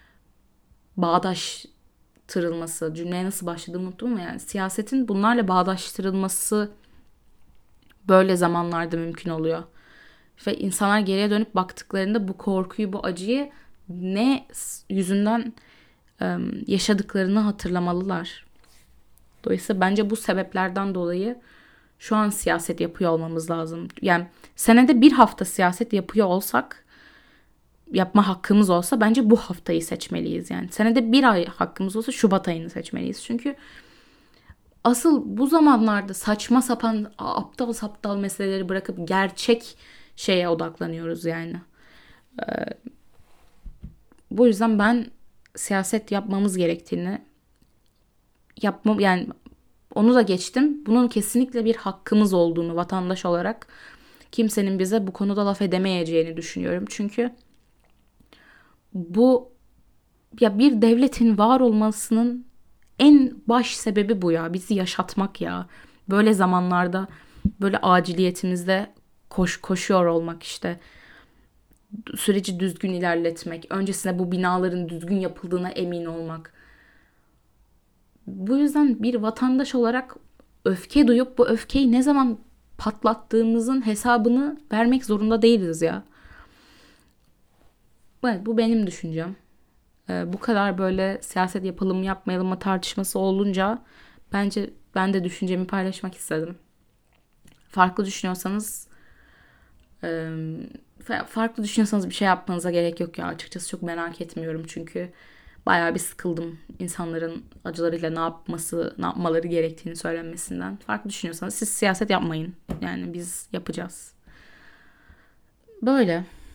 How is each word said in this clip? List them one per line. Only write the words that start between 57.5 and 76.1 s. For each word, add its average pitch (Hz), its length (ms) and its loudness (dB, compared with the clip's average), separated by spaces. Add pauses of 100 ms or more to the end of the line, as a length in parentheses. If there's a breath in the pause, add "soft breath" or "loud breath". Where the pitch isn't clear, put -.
bu, 220 580 2 (880)
ya 208 200 4
bir 247 220 6
devletin 233 560 4
var 233 220 6
olmasının 226 840 2 (540)
en 269 340 8 (140)
baş 233 280 2
sebebi 208 460 0
bu 175 100 2
ya. 165 220 0
Bizi 185 200 -2
yaşatmak 190 680 -2
ya. 175 260 -6 (420 soft breath)
Böyle 214 240 6
zamanlarda 180 720 2 (540 loud breath)
böyle 196 160 0
aciliyetimizde 180 1160 2 (360)
koş-, - 320 -2
koşuyor 185 440 2
olmak 165 380 0
işte. 175 360 -8 (1400 soft breath)
Süreci 190 440 0
düzgün 185 340 -2
ilerletmek. 170 800 -4
Öncesinde 190 480 -2
bu 180 120 -2
binaların 180 580 0
düzgün 170 300 -4
yapıldığına 180 500 -4
emin 175 360 -6
olmak. 165 480 -10 (1700 soft breath)